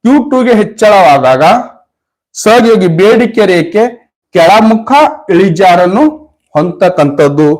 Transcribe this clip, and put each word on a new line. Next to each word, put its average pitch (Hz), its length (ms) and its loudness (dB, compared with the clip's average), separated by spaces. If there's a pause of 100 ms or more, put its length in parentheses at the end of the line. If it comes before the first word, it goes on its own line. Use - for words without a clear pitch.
ಕ್ಯೂ 247 120 0 (160)
ಟೂ 262 160 -2
ಗೆ 247 140 0
ಹೆಚ್ಚಳವಾದಾಗ 147 800 0 (920)
ಸಹಜವಾಗಿ 220 540 0 (120)
ಬೇಡಿಕೆ 220 420 0 (100)
ರೇಖೆ 175 300 -2 (520)
ಕೆಳಮುಖ 214 560 2 (420)
ಇಳಿಜಾರನ್ನು 180 720 0 (500)
ಹೊಂದತಕ್ಕಂಥದ್ದು. 151 960 -2 (120)